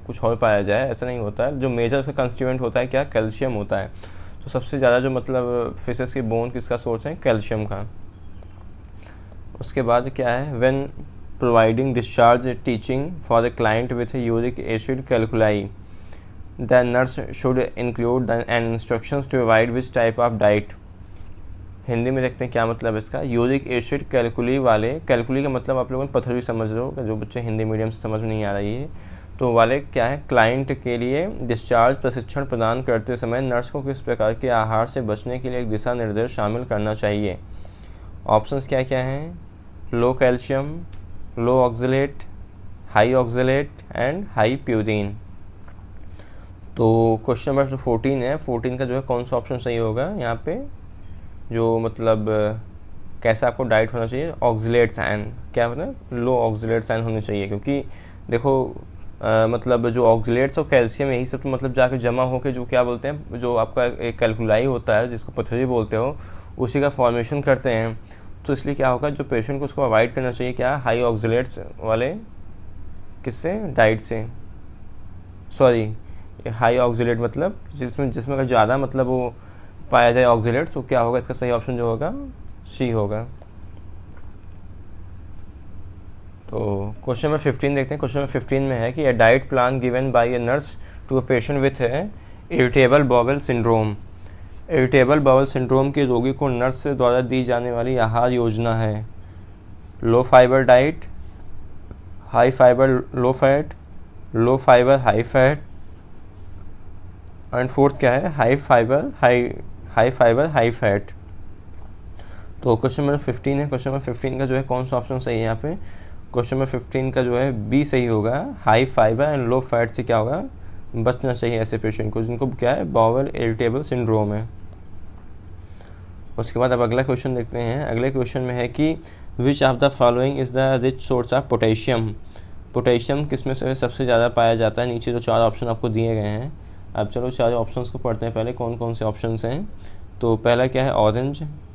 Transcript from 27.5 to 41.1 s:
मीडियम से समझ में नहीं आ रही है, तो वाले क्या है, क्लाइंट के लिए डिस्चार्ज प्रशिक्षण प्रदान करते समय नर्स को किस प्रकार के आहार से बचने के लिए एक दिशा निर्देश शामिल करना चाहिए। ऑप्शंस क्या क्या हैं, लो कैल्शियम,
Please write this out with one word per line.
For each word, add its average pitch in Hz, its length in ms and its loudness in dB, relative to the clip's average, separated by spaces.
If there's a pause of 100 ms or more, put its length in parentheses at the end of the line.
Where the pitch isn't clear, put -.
मीडियम 110 260 -2
से 110 120 -10
समझ 110 180 -4
में 113 80 -4
नहीं 107 160 -2
आ 101 80 -2
रही 101 220 -2
है, 139 140 -8 (500)
तो 123 140 2
वाले 117 280 4
क्या 127 260 0
है, 139 220 -2
क्लाइंट 131 540 2
के 120 160 -2
लिए 131 280 0
डिस्चार्ज 120 720 2
प्रशिक्षण 131 480 -4
प्रदान 117 380 0
करते 123 340 -2
समय 117 240 -2
नर्स 123 300 -2
को 143 120 -6
किस 135 180 -6
प्रकार 110 340 0
के 127 140 -2
आहार 113 380 2
से 127 140 -6
बचने 117 380 -4
के 127 120 -6
लिए 123 100 -4
एक 117 100 -4
दिशा 110 240 -2
निर्देश 113 360 -2
शामिल 113 340 -2
करना 107 300 -2
चाहिए। 104 440 0 (880)
ऑप्शंस 131 420 2
क्या 135 140 0
क्या 131 160 -2
हैं, 147 460 -6 (500)
लो 120 200 4
कैल्शियम, 135 680 0 (560)